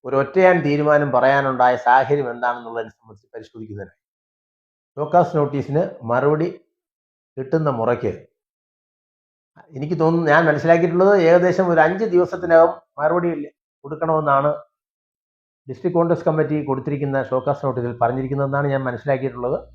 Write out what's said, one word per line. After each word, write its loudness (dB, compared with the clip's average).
ഒരു -4
ഒറ്റയാൻ 4
തീരുമാനം 2
പറയാനുണ്ടായ 2
സാഹചര്യം 2
എന്താണെന്നുള്ളതിനെ -6
സംബന്ധിച്ച് -20
പരിശോധിക്കുന്നതിനായി -16
ഷോക്കാസ് 0
നോട്ടീസിന് -2
മറുപടി 0
കിട്ടുന്ന -2
മുറയ്ക്ക് -2
എനിക്ക് -6
തോന്നുന്നു, 2
ഞാൻ 6
മനസ്സിലാക്കിയിട്ടുള്ളത് 4
ഏകദേശം 4
ഒരു 2
അഞ്ച് 0
ദിവസത്തിനകം 4
മറുപടി -2
കൊടുക്കണമെന്നാണ് 0
ഡിസ്ട്രിക്ട് -4
കോൺഗ്രസ് 0
കമ്മിറ്റി 0
കൊടുത്തിരിക്കുന്ന -4
ഷോക്കാസ് -4
നോട്ടീസിൽ -4
പറഞ്ഞിരിക്കുന്നതെന്നാണ് -2
ഞാൻ -2
മനസ്സിലാക്കിയിട്ടുള്ളത്. -4